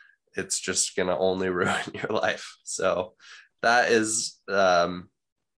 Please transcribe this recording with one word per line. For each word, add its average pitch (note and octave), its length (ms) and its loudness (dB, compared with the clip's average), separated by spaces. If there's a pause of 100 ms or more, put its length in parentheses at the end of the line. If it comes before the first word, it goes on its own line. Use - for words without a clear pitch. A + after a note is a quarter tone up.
(360)
it's - 240 -4
just - 360 -2
gonna F#2 220 0
only F#2+ 320 0
<laughs> F2+ 100 -2
ruin F#2+ 160 0 (180)
your - 240 -6
life. - 460 -4
So F#2 500 -2 (480)
that A#2 300 4
is, A2 480 0 (100)
um, F2+ 600 2 (480)